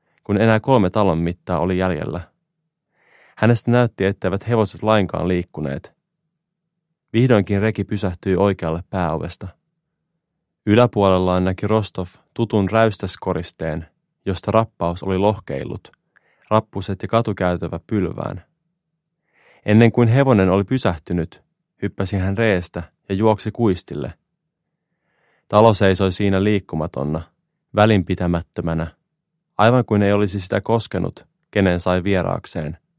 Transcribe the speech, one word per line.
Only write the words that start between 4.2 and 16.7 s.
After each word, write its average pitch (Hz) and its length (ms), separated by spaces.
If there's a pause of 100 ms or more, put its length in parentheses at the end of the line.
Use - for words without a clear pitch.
hevoset 113 340
lainkaan 95 460
liikkuneet. 80 640 (1200)
Vihdoinkin 110 480
reki 104 240
pysähtyi 95 520
oikealle 90 440 (100)
pääovesta. 85 580 (1200)
Yläpuolellaan 95 800
näki 92 220
Rostov 98 400 (280)
tutun 107 360
räystäskoristeen, 90 1160 (400)
josta 95 240
rappaus 90 520
oli 95 160
lohkeillut, - 760 (580)
rappuset 101 520